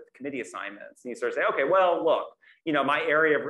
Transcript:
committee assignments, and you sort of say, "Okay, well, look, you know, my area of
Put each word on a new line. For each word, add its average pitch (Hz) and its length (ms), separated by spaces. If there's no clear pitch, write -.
committee 139 280
assignments, 101 640
and 123 40
you 113 60
sort 117 160
of - 40
say, 160 180
"Okay, 151 100
well, 170 400
look, 139 220
you 160 80
know, 139 100
my 147 200
area 156 360
of 120 100